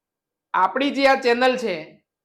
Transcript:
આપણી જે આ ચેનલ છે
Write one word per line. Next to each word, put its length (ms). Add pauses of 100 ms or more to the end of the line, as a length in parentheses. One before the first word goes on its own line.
(540)
આપણી 360
જે 160
આ 140
ચેનલ 360
છે 380 (300)